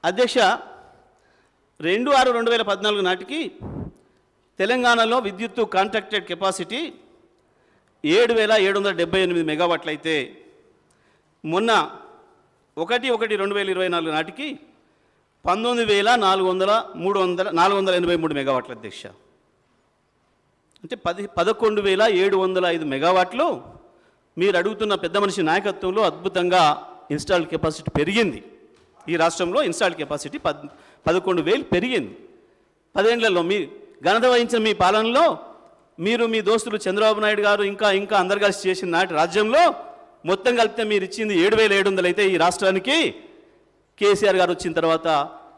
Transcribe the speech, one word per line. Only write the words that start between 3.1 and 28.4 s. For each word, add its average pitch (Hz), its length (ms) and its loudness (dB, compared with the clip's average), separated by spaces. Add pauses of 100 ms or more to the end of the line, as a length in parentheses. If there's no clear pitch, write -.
తెలంగాణలో 233 600 2
విద్యుత్తు 220 440 -4
కాంట్రాక్టెడ్ 208 640 -2
కెపాసిటీ 190 680 -6 (1120)
ఏడు 220 280 4
వేల 220 200 2
ఏడు 196 260 2
వందల 196 140 -2
డెబ్బై 170 280 -2
ఎనిమిది 175 240 0
మెగావాట్లు 160 460 -2
అయితే, 151 460 -4 (1080)
మొన్న 185 460 0 (880)
ఒకటి 226 320 -2
ఒకటి 214 260 -2
రెండు 196 180 -2
వేల 196 160 -2
ఇరవై 185 180 -2
నాలుగు 165 240 -2
నాటికి 170 460 -6 (880)
పంతొమ్మిది 220 480 0
వేల 208 200 4
నాలుగు 190 340 2
వందల, 190 360 0 (120)
మూడు 190 240 -2
వందల, 180 300 -2
నాలుగు 185 280 2
వందల 190 160 0
ఎనభై 175 220 0
మూడు 160 180 -2
మెగావాట్ల, 131 380 -2
అధ్యక్ష. 110 340 -16 (1800)
అంటే - 140 -10
పది, 185 300 -6
పదకొండు 214 540 0
వేల 196 220 2
ఏడు 196 340 2
వందల 185 300 0
ఐదు 170 180 -2
మెగావాట్లు 180 800 0 (760)
మీరు 185 180 2
అడుగుతున్న 208 380 -2
పెద్ద 180 220 -4
మనిషి 196 260 0
నాయకత్వంలో 190 600 -2
అద్భుతంగా 175 920 0 (180)
ఇన్‌స్టాల్డ్ 160 380 -2
కెపాసిటీ 160 500 -4
పెరిగింది. 170 460 0 (640)